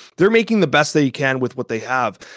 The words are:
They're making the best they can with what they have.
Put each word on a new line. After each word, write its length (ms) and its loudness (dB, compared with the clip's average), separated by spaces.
They're 120 4
making 300 2
the 80 2
best 260 0
they 160 2
can 300 -2
with 160 -4
what 140 -8
they 100 -4
have. 400 -4